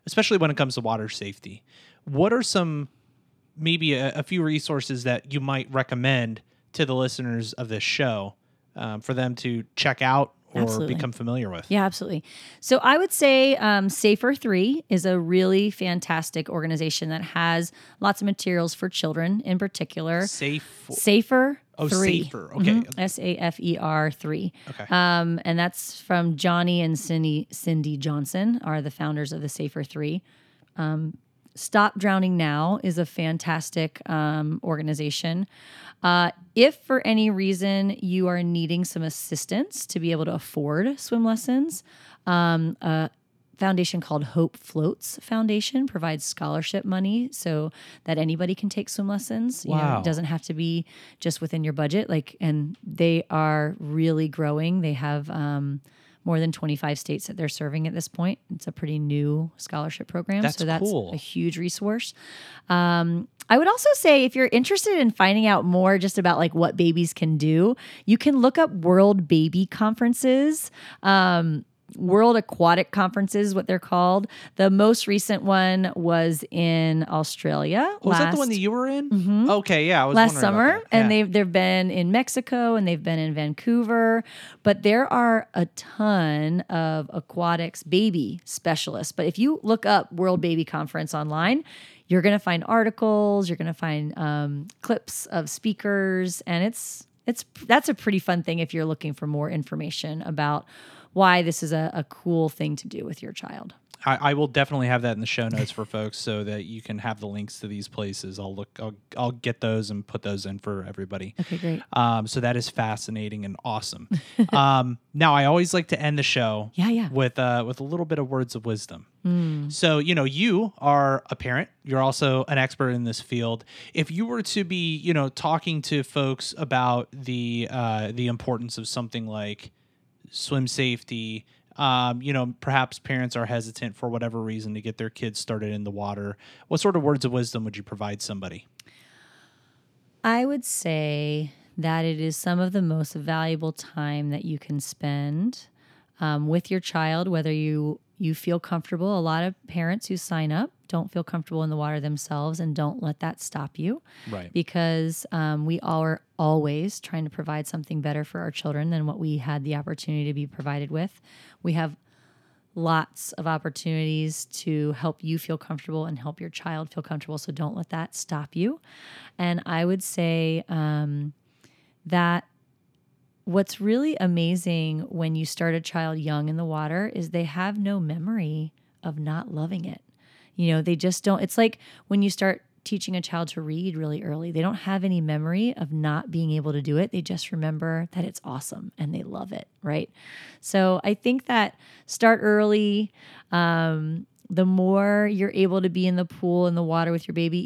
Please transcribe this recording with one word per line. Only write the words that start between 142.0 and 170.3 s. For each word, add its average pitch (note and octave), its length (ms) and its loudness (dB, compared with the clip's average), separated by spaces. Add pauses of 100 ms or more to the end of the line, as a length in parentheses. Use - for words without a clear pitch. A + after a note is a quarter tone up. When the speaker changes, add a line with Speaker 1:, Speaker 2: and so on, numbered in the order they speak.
Speaker 2:
it D#3+ 140 -2
is D#3+ 160 -2
some F3 240 -2
of F#3 120 0
the G3 100 0
most D#3+ 320 0
valuable D#3+ 600 -2
time D3 560 -6
that E3+ 160 -6
you D3+ 120 -4
can D3 220 -6
spend, D3 880 -4 (520)
um, D3+ 280 -2
with E3+ 240 0
your F#3+ 80 0
child, D#3+ 480 0
whether D#3+ 240 0
you, D3+ 480 -2 (180)
you D#3+ 160 -2
feel E3+ 260 -2
comfortable. F3+ 600 -2
A - 20 0
lot D#3+ 220 0
of F#3 120 -4 (120)
parents E3+ 400 -4
who F#3+ 100 -4
sign D#3 340 -2
up G3+ 200 -2 (160)
don't E3+ 240 -4
feel E3+ 120 -4
comfortable D#3+ 400 -4
in D#3 60 -2
the D3+ 60 -2
water D3+ 240 -4
themselves, D3+ 600 -4
and D#3+ 160 -2
don't D3+ 280 -2
let D3+ 160 -4
that - 220 -8
stop - 360 -10
you. G3+ 240 -4 (300)
Speaker 1:
Right. F2+ 220 -10
Speaker 2:
Because, E3 800 -2
um, D3+ 340 -2
we E3 160 0
are D#3+ 400 -2 (180)
always D#3 640 0
trying D#3+ 240 -6
to D3+ 40 -6
provide D3+ 380 -8
something D#3 340 -6
better D3 220 -2
for E3+ 160 -10
our E3+ 120 -8
children D3+ 400 -4
than D#3 140 0
what - 140 -4
we D#3 180 -2
had C#3+ 260 -4
the D3 120 -4
opportunity D3+ 500 -4
to D3 80 -4
be C#3+ 140 -6
provided C#3+ 440 -8
with. E3 280 -6 (420)
We F3 120 0
have D#3+ 220 -2 (800)
lots E3 580 -2
of D#3+ 140 -6
opportunities D#3 960 -2
to D3+ 480 -2
help D3+ 300 -6
you D#3+ 160 -2
feel D#3+ 180 -6
comfortable D#3 480 -8
and D#3 140 -8
help D3+ 200 -10
your E3+ 100 -12
child D#3+ 440 -10
feel D3+ 100 -8
comfortable. D3+ 340 -8
So D#3+ 140 -10
don't D3+ 240 -6
let E3+ 140 -10
that E3 260 -8
stop - 400 -8
you. A3+ 240 -2 (580)
And F3 280 -2
I E3 200 -2
would F#3 180 0
say, E3 640 0